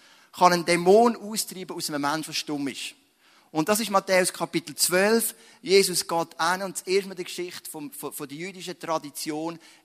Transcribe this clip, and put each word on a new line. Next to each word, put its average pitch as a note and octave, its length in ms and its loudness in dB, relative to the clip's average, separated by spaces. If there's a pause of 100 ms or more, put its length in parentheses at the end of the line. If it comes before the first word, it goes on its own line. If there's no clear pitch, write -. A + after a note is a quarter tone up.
(360)
kann F3 180 6
einen F3 120 0
Dämon F#3+ 500 6
austreiben F#3+ 600 -8
aus E3+ 140 -6
einem D3 120 -4
Menschen, D3+ 300 -2
der - 20 -12
stumm C#3+ 340 -4
ist. - 280 -10 (560)
Und D#3 160 2
das G#3 120 2
ist A3 100 -4
Matthäus F#3 420 2
Kapitel D#3+ 440 -4
zwölf. G#3 580 2 (280)
Jesus F#3 460 2
geht E3+ 320 -4
an F3 220 0
und F#3 160 -8
das - 100 -12
erste F#3+ 200 0
Mal F#3+ 80 -12
die F3+ 80 -10
Geschichte - 460 -10
vom, D3+ 220 -12
von, - 220 -12
von D3 140 -10
der C#3+ 100 -14
jüdischen F3 420 -12
Tradition D#3+ 800 -6 (280)